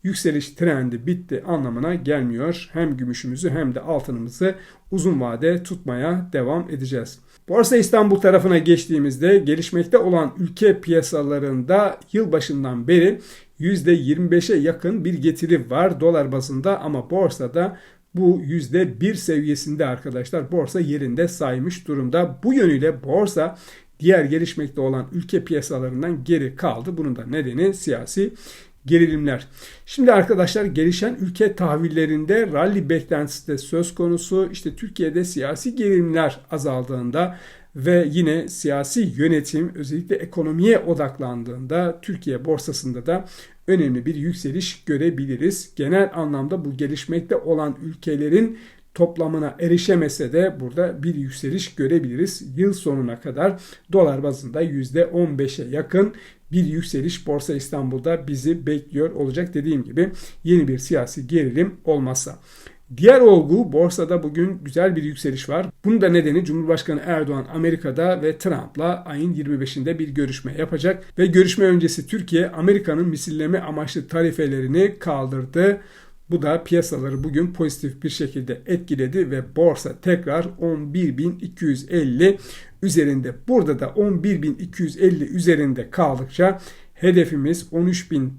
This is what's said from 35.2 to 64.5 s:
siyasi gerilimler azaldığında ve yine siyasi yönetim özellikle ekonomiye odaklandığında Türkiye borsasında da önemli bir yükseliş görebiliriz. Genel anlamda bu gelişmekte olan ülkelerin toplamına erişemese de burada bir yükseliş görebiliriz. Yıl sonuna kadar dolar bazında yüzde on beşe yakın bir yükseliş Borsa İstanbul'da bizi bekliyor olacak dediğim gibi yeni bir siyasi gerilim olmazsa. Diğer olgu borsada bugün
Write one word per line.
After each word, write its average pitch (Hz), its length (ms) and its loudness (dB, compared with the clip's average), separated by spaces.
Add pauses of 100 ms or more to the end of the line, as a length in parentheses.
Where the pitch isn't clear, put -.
siyasi 160 520 -6
gerilimler 170 640 2 (100)
azaldığında 135 840 -4 (400)
ve 165 340 4
yine 160 380 0
siyasi 143 680 -2
yönetim 160 580 0
özellikle 143 420 -4
ekonomiye 170 600 2
odaklandığında 135 1200 -4
Türkiye 139 420 -6
borsasında 135 600 -4
da 180 180 -2 (420)
önemli 135 400 2
bir 160 80 -2
yükseliş 165 720 -6
görebiliriz. 143 920 -2
Genel 190 380 2
anlamda 151 500 -4
bu 139 120 -6
gelişmekte 151 600 -4
olan 156 480 -2
ülkelerin 160 760 0 (360)
toplamına 160 640 0
erişemese 170 720 0
de 170 280 2
burada 143 420 -4
bir 165 120 -2
yükseliş 139 600 -6
görebiliriz. 139 840 -2
Yıl 196 140 4
sonuna 135 480 -4
kadar 160 400 -2 (320)
dolar 147 300 4
bazında 139 380 -4
yüzde 147 460 0
on 165 320 0
beşe 135 260 -4
yakın 175 500 0 (380)
bir 180 120 4
yükseliş 156 640 -4
Borsa 143 280 -2
İstanbul'da 135 760 -4
bizi 143 380 -2
bekliyor 147 440 -2
olacak 147 440 -4
dediğim 143 300 -2
gibi 165 260 0 (340)
yeni 165 240 6
bir 131 100 -2
siyasi 131 480 -4
gerilim 156 480 0 (100)
olmazsa. 135 540 -2 (580)
Diğer 240 240 10
olgu 185 520 8
borsada 175 500 2
bugün 170 420 -2